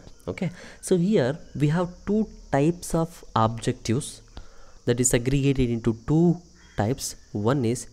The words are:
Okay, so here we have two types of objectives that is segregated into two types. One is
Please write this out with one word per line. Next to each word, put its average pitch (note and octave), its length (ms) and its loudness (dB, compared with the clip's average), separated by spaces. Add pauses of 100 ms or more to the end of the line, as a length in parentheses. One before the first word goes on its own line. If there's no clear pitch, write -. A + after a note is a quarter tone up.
(280)
Okay, E3 220 -6 (300)
so - 160 0
here E3+ 420 2 (160)
we D3 140 0
have F3 200 0 (180)
two G#3 220 0 (240)
types D#3+ 420 0
of E3 300 -4 (100)
objectives A#2 880 -2 (640)
that B2 160 0
is B2 100 2
segregated C3 600 2
into A2+ 260 0 (100)
two E3+ 340 4 (360)
types. A2+ 400 -2 (160)
One A#2 320 0
is A#2+ 280 -2